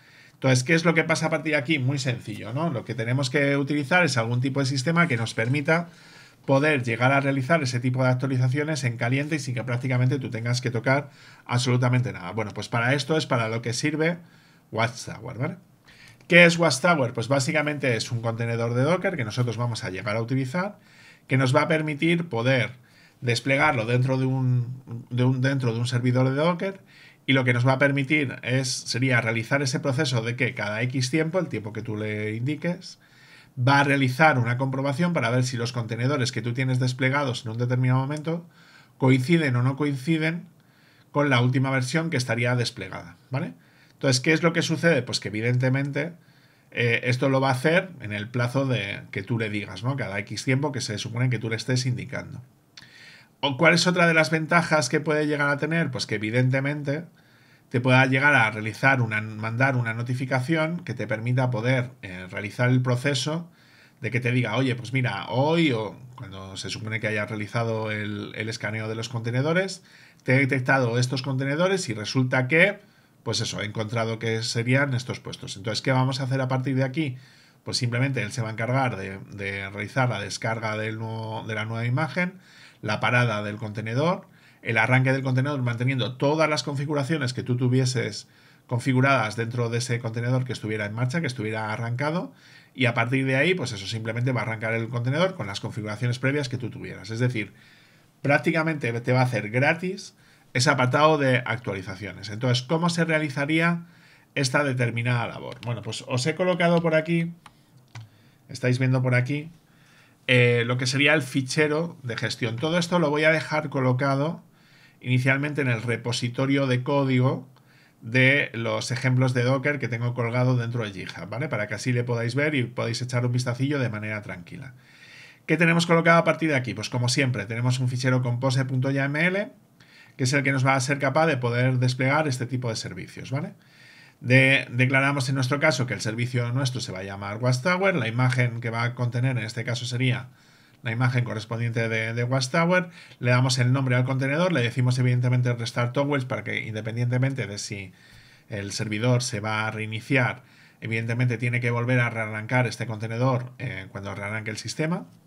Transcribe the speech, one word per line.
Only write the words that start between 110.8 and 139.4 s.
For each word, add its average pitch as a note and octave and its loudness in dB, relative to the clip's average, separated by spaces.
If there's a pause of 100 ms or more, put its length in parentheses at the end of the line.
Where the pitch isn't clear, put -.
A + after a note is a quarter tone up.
sería C#3 4
el D#3+ 4
fichero D3+ 0
de A#2 -8
gestión. A2+ -4
Todo D#3+ 0
esto F3 0
lo D3+ 2
voy D3+ 2
a D#3 6
dejar D#3 0
colocado C#3 0 (600)
inicialmente C3+ 0
en C3+ 0
el A2+ 0
repositorio A#2+ 0
de B2 2
código C3+ 2 (540)
de C3 2
los A2 -2
ejemplos B2+ 2
de B2 2
Docker C3+ 2
que A#2+ -4
tengo A#2+ -4
colgado B2 2
dentro A#2 -2
de G2+ -6
GitHub, F#2+ -10
¿vale? A#2+ -6
Para G#2+ -4
que G#2+ -8
así B2+ -2
le A#2+ 0
podáis A#2 -2
ver D3 0
y B2+ 0
podáis A#2 -4
echar B2 -2
un A#2+ 0
vistacillo B2+ 0
de A#2 0
manera G#2+ -6
tranquila. F2 -14 (720)
¿Qué D#3 2
tenemos E3+ 4
colocado E3+ 6
a D#3+ 4
partir D#3+ 2
de D3 2
aquí? A#2+ -2
Pues G#2 -6
como B2 0
siempre, B2 0
tenemos A#2+ 0
un B2+ 0
fichero B2+ 0
compose B2+ 0
punto C3 0
Y C#3 0
M C#3+ 0
L, G3 -2 (640)
que C3+ -2
es B2+ 2
el C#3+ 2
que C#3 2
nos C3 0
va C3+ 4
a C3+ 2
ser C#3 0
capaz C#3+ 2
de D3+ 2
poder B2 2
desplegar C3 2
este B2+ -4
tipo B2 -4
de A2 -4
servicios, - -10
¿vale? D#3 -4 (640)
De-, C3 4
declaramos C3+ 2
en C3+ -2
nuestro C#3 0
caso D#3 2
que G#2+ -4
el G2 -6
servicio A#2+ -2
nuestro B2+ -2
se - -8
va F#2 -6
a - -6
llamar G2+ -8
Watchtower, F3+ 2
la A2+ 0
imagen B2 0
que A#2 -6
va A#2 -2
a B2 -4
contener B2 -2
en A2 -4